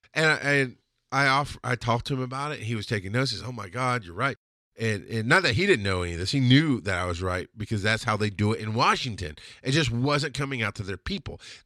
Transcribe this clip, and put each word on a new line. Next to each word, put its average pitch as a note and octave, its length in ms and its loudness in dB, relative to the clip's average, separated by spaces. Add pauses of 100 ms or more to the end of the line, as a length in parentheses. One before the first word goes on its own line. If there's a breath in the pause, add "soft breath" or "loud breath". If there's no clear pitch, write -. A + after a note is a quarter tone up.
(140)
And D#3 120 2
I, D#3 100 4
and C3+ 400 0 (380)
I C#3 140 4
off-, C3+ 360 2
I B2 120 -2
talked A#2 320 0
to C#3+ 60 -4
him C3 80 -2
about C3+ 300 -6
it. A#2+ 80 -8
He A2+ 160 -4
was G#2 100 -4
taking G2 280 -4
notes. B2+ 180 0
He G#2 60 -6
says, F#2 100 -12
"Oh B2+ 60 -8
my G2+ 160 -10
God, B2 340 -2
you're F2 100 -14
right." A#2+ 220 -2 (440)
And, A2 280 0
and A2 200 -2
not F3 160 6
that B2+ 120 2
he F3+ 100 2
didn't C#3+ 180 4
know F#2 200 0
any F2 100 -4
of E2 60 -4
this. F#2 120 -4
He C#3 80 0
knew C3 420 6
that F#2 160 -2
I F2+ 80 0
was F2 160 -4
right F#2 260 -2 (100)
because G#2 260 -2
that's G#2+ 220 0
how A2 100 2
they G#2 140 0
do G#2 240 2
it G2+ 80 -4
in G#2+ 120 -4
Washington. A#2 600 0 (260 loud breath)
It C3 100 -2
just C#3 200 2
wasn't C3 420 0
coming C3+ 300 -4
out G2+ 120 -2
to G#2 80 -8
their F#2 140 -6
people. - 440 -10 (240 loud breath)